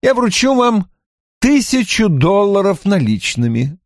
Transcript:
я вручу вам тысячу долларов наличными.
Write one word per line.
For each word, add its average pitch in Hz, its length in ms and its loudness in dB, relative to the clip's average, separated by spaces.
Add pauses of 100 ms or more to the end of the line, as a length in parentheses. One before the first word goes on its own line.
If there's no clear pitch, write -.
я 254 140 2
вручу 240 400 0
вам 240 340 0 (520)
тысячу 247 680 0
долларов 196 760 0
наличными. 120 1000 -2